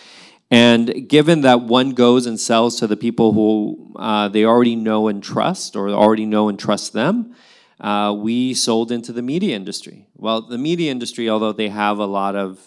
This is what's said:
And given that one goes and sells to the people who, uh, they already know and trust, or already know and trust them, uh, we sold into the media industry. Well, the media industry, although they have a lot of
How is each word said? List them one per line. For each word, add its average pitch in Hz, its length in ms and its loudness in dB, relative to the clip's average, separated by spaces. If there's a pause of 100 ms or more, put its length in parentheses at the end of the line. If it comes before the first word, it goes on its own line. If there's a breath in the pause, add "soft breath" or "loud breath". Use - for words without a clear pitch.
(480 loud breath)
And 117 600 4
given 151 320 4
that 123 220 4
one 127 280 0
goes 123 360 4
and 113 120 -6
sells 117 400 0
to 117 80 0
the 104 100 -2
people 113 360 0
who, 107 640 -2
uh, 107 320 -2
they 107 160 2
already 120 320 4
know 110 320 -2
and 101 160 -6
trust, - 500 -4
or 101 140 -4
already 107 380 4
know 107 220 2
and 98 80 -4
trust - 360 -4
them, 196 420 -2 (460 loud breath)
uh, 104 320 -2
we 117 420 -4
sold 113 360 0
into 120 220 -8
the 120 100 -8
media 156 320 -4
industry. - 640 -14
Well, 113 260 -4
the 120 160 -10
media 160 320 -2
industry, 120 400 -6
although 107 220 0
they 107 160 -6
have 104 320 -4
a 104 60 -4
lot 98 280 -4
of 95 320 -6